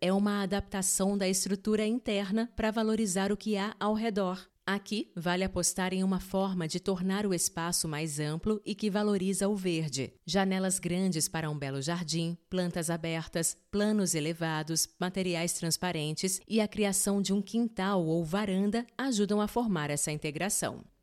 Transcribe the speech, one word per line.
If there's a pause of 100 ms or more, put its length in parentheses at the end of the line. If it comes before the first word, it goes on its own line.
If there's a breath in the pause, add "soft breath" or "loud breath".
é
uma
adaptação
da
estrutura
interna
pra
valorizar
o
que
há
ao
redor. (200)
Aqui,
vale
apostar
em
uma
forma
de
tornar
o
espaço
mais
amplo
e
que
valoriza
o
verde. (140)
Janelas
grandes
para
um
belo
jardim, (120)
plantas
abertas, (160)
planos
elevados, (100)
materiais
transparentes
e
a
criação
de
um
quintal
ou
varanda (120)
ajudam
a
formar
essa
integração. (200)